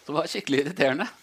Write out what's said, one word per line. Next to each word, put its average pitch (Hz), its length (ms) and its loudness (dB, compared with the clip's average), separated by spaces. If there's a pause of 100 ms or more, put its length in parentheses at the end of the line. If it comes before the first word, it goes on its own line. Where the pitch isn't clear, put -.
Som 147 80 -4
var 160 120 0
skikkelig 143 400 0
irriterende. 156 420 0 (140)